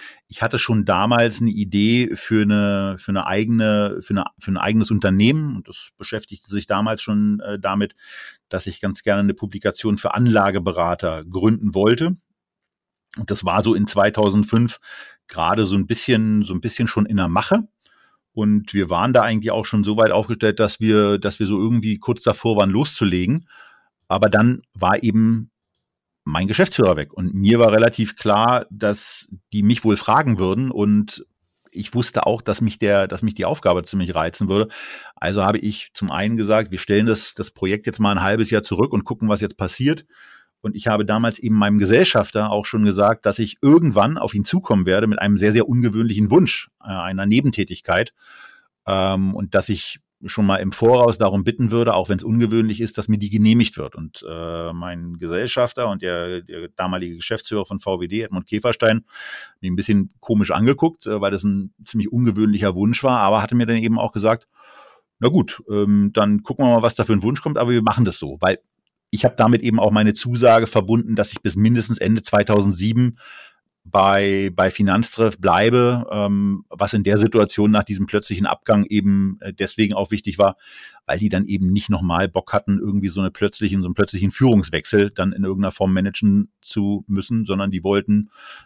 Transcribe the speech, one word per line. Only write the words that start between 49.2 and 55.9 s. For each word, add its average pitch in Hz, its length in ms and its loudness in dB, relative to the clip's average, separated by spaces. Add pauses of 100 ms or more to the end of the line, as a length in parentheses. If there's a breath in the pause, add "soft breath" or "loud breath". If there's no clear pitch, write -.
und 98 200 -8
dass 95 160 0
ich - 300 -8 (260)
schon 101 220 -2
mal 98 80 2
im 95 160 -4
Voraus 117 480 4
darum 98 240 2
bitten 117 260 0
würde, 117 240 2
auch 90 160 0
wenn's 98 140 -2
ungewöhnlich 110 580 0
ist, 110 160 -6
dass 104 100 -6
mir 107 120 2
die 101 100 -6
genehmigt 110 480 4
wird. 69 180 -10
Und, 80 320 -14
äh, 85 460 -10
mein 87 460 -12
Gesellschafter 120 720 -2
und 98 120 -6